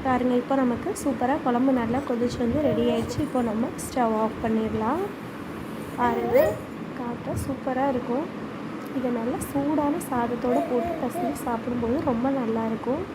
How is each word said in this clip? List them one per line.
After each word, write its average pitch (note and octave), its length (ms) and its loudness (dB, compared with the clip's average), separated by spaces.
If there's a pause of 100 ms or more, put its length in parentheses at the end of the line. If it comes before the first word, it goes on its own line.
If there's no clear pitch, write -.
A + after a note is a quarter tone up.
பாருங்க, B3 380 4
இப்போ C4+ 200 0
நமக்கு B3 280 0 (120)
சூப்பரா B3+ 320 2 (120)
குழம்பு B3+ 340 4
நல்லா A#3 260 0
கொதிச்சு A#3+ 380 0
வந்து A#3+ 140 2 (100)
ரெடி A#3 240 4
ஆயிடுச்சு. A3+ 340 0
இப்போ B3+ 140 0 (100)
நம்ம A3+ 180 0 (160)
ஸ்டவ் A3+ 380 2
ஆஃப் G#3+ 220 -2
பண்ணிடலாம். A3 580 0 (960)
பாருங்க, A#3 400 2 (640)
காட்டுற A#3+ 340 -6 (120)
சூப்பரா C4 460 -2
இருக்கும். B3 320 -2 (760)
இதை B3 200 0
நல்லா B3+ 200 -2 (120)
சூடான D4 580 2
சாதத்தோட B3 500 2 (120)
போட்டு A#3+ 220 0 (100)
பசங்க B3 280 -2 (140)
சாப்பிடும்போது A#3+ 520 0 (140)
ரொம்ப A#3+ 160 2 (140)
நல்லா A3+ 300 0
இருக்கும். B3 320 -2 (120)